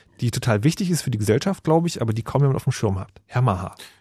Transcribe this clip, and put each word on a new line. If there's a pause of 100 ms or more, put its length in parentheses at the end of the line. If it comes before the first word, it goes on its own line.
(200)
die
total
wichtig
ist
für
die
Gesellschaft,
glaube
ich,
aber
die
kaum
jemand
auf
dem
Schirm
hat. (240)
Yamaha. (260)